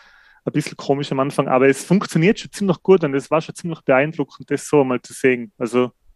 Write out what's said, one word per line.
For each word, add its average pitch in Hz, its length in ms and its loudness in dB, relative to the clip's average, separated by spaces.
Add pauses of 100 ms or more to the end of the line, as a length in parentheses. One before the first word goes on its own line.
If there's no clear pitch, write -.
(440)
ein - 80 -6
bisschen - 240 -4
komisch 143 340 -4
am 139 80 -4
Anfang, 139 300 -2
aber 131 180 4
es 135 160 2
funktioniert 180 560 2
schon - 140 -16
ziemlich 190 320 -2
gut 190 180 4
und 143 120 -2
es 139 180 -4
war 160 80 2
schon - 160 -10
ziemlich 165 240 -10
beeindruckend, 139 680 -2
das 139 200 -6
so 147 160 4
mal 127 180 -4
zu - 100 -20
sehen. 120 460 0
Also 123 320 0 (260)